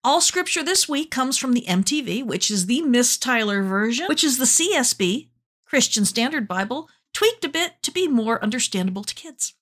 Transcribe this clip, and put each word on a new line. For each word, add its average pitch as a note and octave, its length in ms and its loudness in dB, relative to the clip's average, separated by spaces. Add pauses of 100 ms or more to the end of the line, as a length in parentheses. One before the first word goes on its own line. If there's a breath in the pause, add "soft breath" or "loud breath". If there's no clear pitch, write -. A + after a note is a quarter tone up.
All D4 180 4
scripture F4+ 420 0
this F#4 240 0
week D4+ 240 -2
comes C4 260 0
from C4 140 -2
the A#3+ 160 2
M F#3 160 2
T D4+ 180 0
V, A#3 220 -4
which F#3 260 -2
is F#3+ 180 0
the B3+ 140 0
Miss B3 360 2
Tyler G#3+ 440 0
version, G#3+ 460 0
which - 160 0
is C4 140 2
the B3+ 80 0
C - 280 2
S B3+ 200 0
B, G3 380 -2 (340)
Christian B3 400 2
Standard A#3+ 420 -2
Bible, G#3+ 400 -4 (260 soft breath)
tweaked A4+ 300 0
a D4+ 60 -2
bit E4+ 320 -2
to - 100 -4
be F4+ 160 0
more A3+ 340 2
understandable G3+ 640 -2
to - 120 -10
kids. - 460 -10